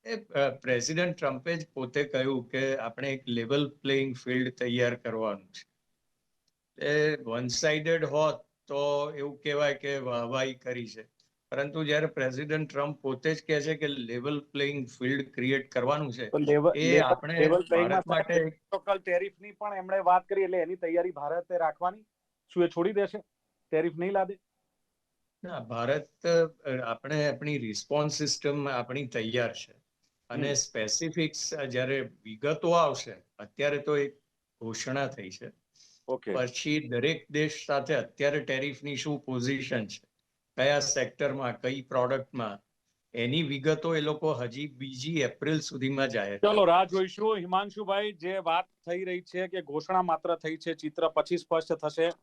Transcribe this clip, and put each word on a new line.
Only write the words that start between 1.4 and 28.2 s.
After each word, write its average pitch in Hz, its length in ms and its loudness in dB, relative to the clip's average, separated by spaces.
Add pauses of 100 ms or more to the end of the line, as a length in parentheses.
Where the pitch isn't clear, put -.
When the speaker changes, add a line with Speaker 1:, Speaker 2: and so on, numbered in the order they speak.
Speaker 1:
જ 156 140 -8
પોતે 131 340 -2
કહ્યું 131 460 0
કે 135 280 0
આપણે 127 360 -4
એક 131 140 -8
લેવલ 127 420 0
પ્લેઇંગ 135 460 0
ફિલ્ડ 127 380 -2
તૈયાર 120 420 2
કરવાનું 110 560 -4
છે. - 140 -18 (1200)
એ 151 380 2
વન 123 240 -4
સાઇડેડ 156 580 0
હોત 147 400 0 (220)
તો 143 440 0
એવું 147 260 -8
કહેવાય 147 360 0
કે 139 240 -4
વાહવાહી 127 560 -2
કરી 123 340 -8
છે, 110 220 -16 (420)
પરંતુ 147 320 -2
જ્યારે 151 220 2
પ્રેસિડેન્ટ 151 640 -2
ટ્રમ્પ 147 320 -4
પોતે 139 340 0
જ 156 100 -14
કહે 151 160 2
છે 156 140 -2
કે 151 120 -2
લેવલ 131 520 -4
પ્લેઇંગ 139 480 -4
ફિલ્ડ 135 460 -2
ક્રિએટ 131 380 0
કરવાનું 131 420 0
છે, 120 160 -8
Speaker 2:
તો 147 80 0
લેવલ, 147 380 6
Speaker 1:
એ 160 160 4
Speaker 2:
લેવલ, 165 120 10
Speaker 1:
આપણે 151 360 2
Speaker 2:
લેવલ 180 280 6
પ્લેઇંગમાં 175 220 4
Speaker 1:
ભારત 185 180 2
માટે 165 360 4
Speaker 2:
રેસિપ્રોકલ 190 560 -2
ટેરિફની 190 520 -2
પણ 208 240 -8
એમણે 190 240 -2
વાત 180 260 6
કરી, 196 180 0
એટલે 185 140 0
એની 175 180 0
તૈયારી 175 360 0
ભારતે 165 460 -4
રાખવાની? 180 480 -2 (480)
શું 175 100 4
એ 170 40 4
છોડી 170 260 0
દેશે? 202 260 0 (520)
ટેરિફ 160 240 0
નહીં 180 160 -2
લાદે? 190 280 0 (1040)
Speaker 1:
ના, 165 160 -8
ભારત, 120 680 -2
અ, 160 560 2
આપણે 147 440 0
આપણી 147 300 -2
રિસ્પોન્સ 143 560 -2
સિસ્ટમ 143 560 -2